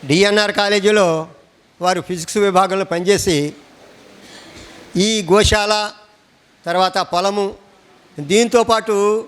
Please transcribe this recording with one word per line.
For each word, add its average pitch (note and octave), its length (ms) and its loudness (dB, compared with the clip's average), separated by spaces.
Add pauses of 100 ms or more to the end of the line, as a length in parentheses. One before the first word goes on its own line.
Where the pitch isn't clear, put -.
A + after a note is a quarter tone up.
డిఎన్ఆర్ G3+ 460 2
కాలేజీలో G3+ 760 0 (520)
వారు F3+ 200 0
ఫిజిక్స్ E3+ 360 -8
విభాగంలో F#3+ 480 0
పనిచేసి F3 720 -2 (1400)
ఈ G#3 360 0
గోశాల G#3 580 0 (760)
తర్వాత F#3 320 0
పొలము G3 560 -2 (680)
దీంతోపాటు A3 1080 0